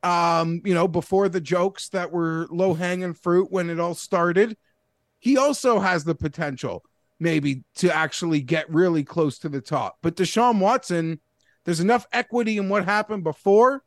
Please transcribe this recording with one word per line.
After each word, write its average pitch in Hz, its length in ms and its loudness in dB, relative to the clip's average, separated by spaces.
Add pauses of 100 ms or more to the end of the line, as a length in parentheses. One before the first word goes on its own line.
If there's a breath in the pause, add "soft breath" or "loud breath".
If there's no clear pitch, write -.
um, 170 600 0
you 196 80 0
know, 170 120 2
before 190 440 0
the 180 100 -4
jokes 180 500 -2
that 180 220 -6
were 165 400 -2
low-hanging 180 640 -2
fruit 180 400 2
when 175 160 -2
it 170 100 -4
all 170 160 -2
started, 185 640 2 (640)
he 262 180 2
also 254 420 2
has 185 240 0
the 160 100 -2
potential 139 720 -6 (380)
maybe 147 420 -2 (120)
to 175 200 2
actually 160 460 0
get 156 280 -2
really 165 360 2
close 156 340 -2
to - 80 -10
the 139 140 -8
top. 120 400 -4
But 165 160 -4
Deshaun 220 420 2
Watson, 175 640 -2 (420)
there's 170 160 -2
enough 214 320 2
equity 233 460 -2
in 196 100 -4
what 196 160 0
happened 208 400 -2
before 214 640 2